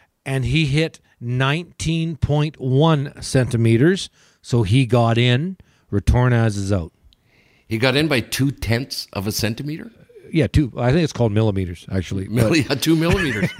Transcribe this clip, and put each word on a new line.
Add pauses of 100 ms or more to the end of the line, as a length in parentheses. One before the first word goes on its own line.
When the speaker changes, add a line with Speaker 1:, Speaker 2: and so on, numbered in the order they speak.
(260)
Speaker 1:
and
he
hit (220)
nineteen
point
one
centimeters, (320)
so
he
got
in. (340)
Retornaz
is
out. (760)
Speaker 2:
He
got
in
by
two
tenths
of
a
centimeter? (400)
Speaker 1:
Yeah,
two.
I
think
it's
called
millimeters,
actually.
Speaker 2:
Milli-,
Speaker 1:
But
Speaker 2:
<laughs>
two
millimeters. (100)